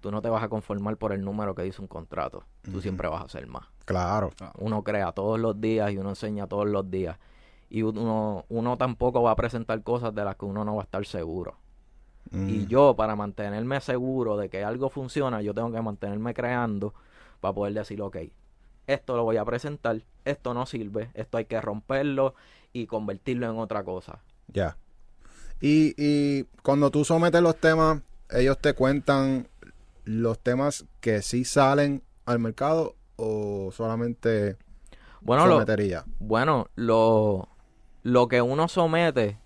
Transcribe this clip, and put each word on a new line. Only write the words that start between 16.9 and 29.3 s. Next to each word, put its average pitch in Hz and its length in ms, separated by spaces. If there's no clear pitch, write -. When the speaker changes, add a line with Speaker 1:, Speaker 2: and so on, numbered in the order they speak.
Speaker 1:
para 98 140
poder 101 200
decir, 104 280
"Ok, 98 160
esto 135 280
lo 117 80
voy 113 140
a 107 80
presentar, 120 560
esto 135 300
no 127 100
sirve, 110 480
esto 113 240
hay 113 80
que 113 160
romperlo 135 720
y 117 140
convertirlo 113 640
en 113 100
otra 107 240
cosa". - 360
Speaker 2:
Ya. 90 300
Y, 151 360
y 143 460
cuando 143 280
tú 147 140
sometes 165 360
los 165 160
temas, 160 440
¿ellos 131 280
te 147 140
cuentan 135 760